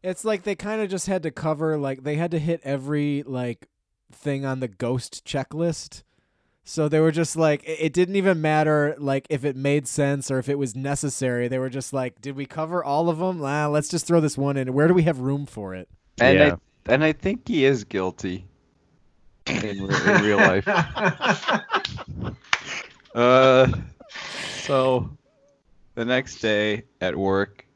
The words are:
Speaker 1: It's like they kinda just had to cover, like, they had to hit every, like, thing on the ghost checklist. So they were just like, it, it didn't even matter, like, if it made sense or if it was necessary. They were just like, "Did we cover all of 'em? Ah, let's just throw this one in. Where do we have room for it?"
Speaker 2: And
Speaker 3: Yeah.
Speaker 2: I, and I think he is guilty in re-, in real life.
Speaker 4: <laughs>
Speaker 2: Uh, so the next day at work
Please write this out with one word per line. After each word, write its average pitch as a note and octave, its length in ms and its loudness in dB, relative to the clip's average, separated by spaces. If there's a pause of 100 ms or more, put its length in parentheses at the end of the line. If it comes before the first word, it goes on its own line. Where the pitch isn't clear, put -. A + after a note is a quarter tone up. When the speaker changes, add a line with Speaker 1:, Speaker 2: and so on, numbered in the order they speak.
Speaker 1:
It's F3+ 200 -6
like G#3 200 -2
they G3+ 120 -2
kinda G#3+ 320 -4
just F#3 200 -4
had F#3+ 160 -2
to D#3 80 -4
cover, D#3 460 -2
like, C3+ 260 -6
they D3 120 -2
had E3 160 -2
to E3 80 0
hit E3 240 -2
every, C#3+ 600 -2
like, B2 440 -6 (440)
thing C#3 340 -6
on C3 160 -4
the B2+ 60 -4
ghost A#2+ 580 -6
checklist. - 800 -6 (600)
So D3+ 240 -2
they D#3 120 2
were D#3+ 120 6
just D#3+ 240 -2
like, D#3 320 2
it, D#3 140 -8
it D#3+ 120 0
didn't F3+ 220 2
even F#3+ 240 2
matter, D3+ 600 2
like, C#3 300 -2
if C3+ 140 -2
it C#3 140 -2
made C#3 300 0
sense C#3 440 -2
or C3 60 0
if C3 100 -2
it C#3 120 0
was B2 160 -4
necessary. C3+ 720 -2
They C3 120 -2
were C3 120 -4
just C3+ 220 -8
like, C3 280 -4
"Did C#3 140 -10
we C3+ 100 -8
cover D#3+ 380 -4
all D3+ 260 0
of D#3+ 120 -2
'em? F3+ 220 -4
Ah, D3 240 -2
let's D3 220 0
just E3+ 160 -4
throw E3+ 160 4
this D3+ 160 0
one C#3 180 0
in. B2+ 180 -4
Where D3 140 4
do F3 60 6
we F3+ 100 6
have D3+ 160 0
room C#3 260 -2
for G2 280 -10
it?" F#2 160 -12 (320)
Speaker 2:
And B2 160 8
Speaker 3:
Yeah. D3 180 6 (320)
Speaker 2:
I, A2+ 60 4
and C#3+ 100 4
I D#3 80 4
think G3 360 -4
he D#3 180 2
is C3 180 2
guilty F#2 640 -6 (1000)
in G2 400 -6
re-, F#3+ 280 2
in E3+ 80 4
real G#2 140 4
life. G2 300 4
Speaker 4:
<laughs> - 1700 -4 (800)
Speaker 2:
Uh, B2+ 520 8 (960)
so C3 480 2 (840)
the A#2 100 -4
next B2+ 340 -2
day G#2+ 440 0 (180)
at F2+ 140 -2
work G2 500 -2 (100)